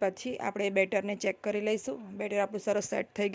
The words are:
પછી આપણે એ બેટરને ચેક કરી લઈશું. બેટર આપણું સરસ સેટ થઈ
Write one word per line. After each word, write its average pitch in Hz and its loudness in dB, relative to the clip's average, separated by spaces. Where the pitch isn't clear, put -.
પછી 196 -2
આપણે 202 0
એ 196 0
બેટરને 196 2
ચેક 196 0
કરી 208 0
લઈશું. 214 0
બેટર 202 -2
આપણું 202 -2
સરસ 202 2
સેટ - -2
થઈ 202 2